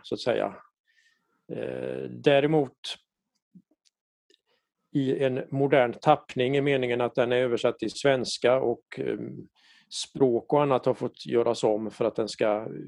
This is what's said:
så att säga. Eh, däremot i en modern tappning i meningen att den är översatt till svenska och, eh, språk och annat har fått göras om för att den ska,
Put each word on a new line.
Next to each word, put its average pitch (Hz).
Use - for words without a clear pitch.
så -
att 107
säga. 101
Eh, 67
däremot 139
i 139
en 131
modern 135
tappning 139
i 139
meningen 127
att 120
den 123
är 123
översatt 120
till 107
svenska 127
och, -
eh, 117
språk -
och 147
annat 139
har 127
fått -
göras 120
om 110
för 117
att 107
den 110
ska, 107